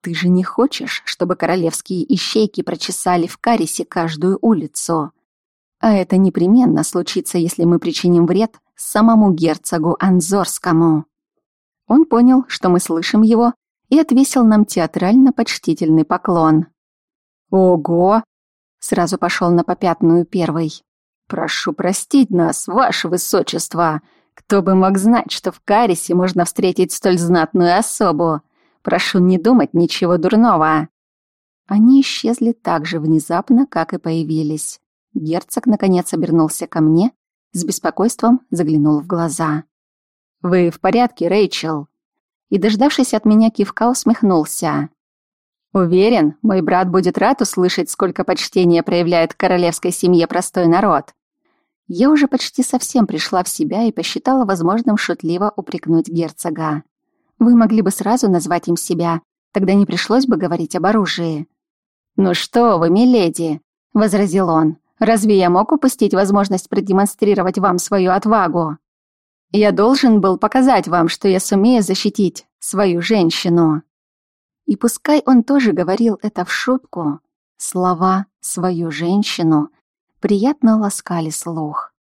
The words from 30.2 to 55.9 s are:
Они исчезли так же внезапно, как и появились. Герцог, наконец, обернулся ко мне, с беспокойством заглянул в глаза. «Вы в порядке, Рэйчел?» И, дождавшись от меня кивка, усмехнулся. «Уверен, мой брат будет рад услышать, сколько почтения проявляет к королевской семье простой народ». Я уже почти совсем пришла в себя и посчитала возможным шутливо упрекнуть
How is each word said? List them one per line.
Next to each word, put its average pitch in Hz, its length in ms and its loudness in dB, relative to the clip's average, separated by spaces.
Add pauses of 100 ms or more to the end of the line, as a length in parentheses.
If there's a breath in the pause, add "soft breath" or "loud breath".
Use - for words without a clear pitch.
Они 233 340 6
исчезли 233 500 -2
так 165 340 -4
же 165 140 -6
внезапно, 170 680 0
как 165 280 -4
и 180 40 -6
появились. 156 840 -6 (400)
Герцог, 165 460 -6
наконец, 190 480 0
обернулся 160 540 -2
ко 165 140 -4
мне, 165 300 2 (400)
с 175 120 -8
беспокойством 226 800 0 (100)
заглянул 151 480 0
в 160 80 -12
глаза. 160 560 -4 (800)
«Вы 180 280 2
в - 100 -10
порядке, 226 480 0
Рэйчел?» 160 600 -2 (600)
И, 202 80 -2
дождавшись 220 560 0
от 214 120 -4
меня 220 240 4
кивка, 220 400 -2
усмехнулся. 160 1000 -2 (840)
«Уверен, 185 680 2
мой 190 200 2
брат 180 280 0
будет 180 280 0
рад 233 240 0
услышать, 180 480 -2
сколько - 340 -4
почтения 175 600 0
проявляет 170 500 0
к - 40 -20
королевской 180 540 0
семье 175 360 2
простой 180 400 -2
народ». 170 460 2 (760)
Я 196 220 2
уже 294 180 4
почти - 360 -4
совсем - 440 -2
пришла 180 360 -4
в - 60 -6
себя 233 340 -4
и 226 100 0
посчитала 254 520 -2
возможным 196 520 0
шутливо 180 580 -4
упрекнуть 165 540 -4